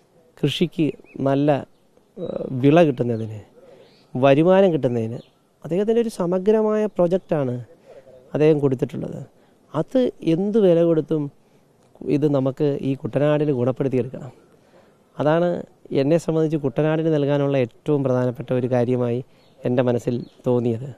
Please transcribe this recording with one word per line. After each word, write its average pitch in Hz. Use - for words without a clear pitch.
കൃഷിക്ക് 151
നല്ല, 139
ഏഹ്, -
വിള 143
കിട്ടുന്നതിന്, 113
വരുമാനം 175
കിട്ടുന്നതിന് 120
അദ്ദേഹത്തിൻ്റെ 208
ഒരു 226
സമഗ്രമായ 214
പ്രൊജക്റ്റാണ് 170
അദ്ദേഹം 151
കൊടുത്തിട്ടുള്ളത്. -
അത് 165
എന്ത് 196
വില 170
കൊടുത്തും 156
ഇത് 143
നമുക്ക് 135
ഈ -
കുട്ടനാടിന് 147
ഗുണപ്പെടുത്തിയെടുക്കണം. 127
അതാണ് 165
എന്നെ 147
സംബന്ധിച്ച് 160
കുട്ടനാടിന് 156
നൽകാനുള്ള 143
ഏറ്റവും 147
പ്രധാനപ്പെട്ട 123
ഒരു 123
കാര്യമായി 123
എൻ്റെ 123
മനസ്സിൽ 120
തോന്നിയത്. 123